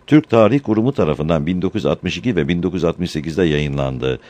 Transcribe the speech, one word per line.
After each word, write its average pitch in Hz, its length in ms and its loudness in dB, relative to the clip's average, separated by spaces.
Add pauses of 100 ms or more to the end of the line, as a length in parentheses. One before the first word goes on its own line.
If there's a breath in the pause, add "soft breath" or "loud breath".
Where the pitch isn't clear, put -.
Türk 147 220 4
Tarih 113 300 4
Kurumu 110 320 0
tarafından 78 540 0
bin 90 160 -2
dokuz 95 180 -2
yüz 78 60 -4
altmış 85 320 -2
iki 110 180 -2
ve 76 120 0
bin 87 160 0
dokuz 90 140 -2
yüz 76 60 0
altmış 85 280 -2
sekizde 78 320 -2
yayınlandı 69 760 -2 (100)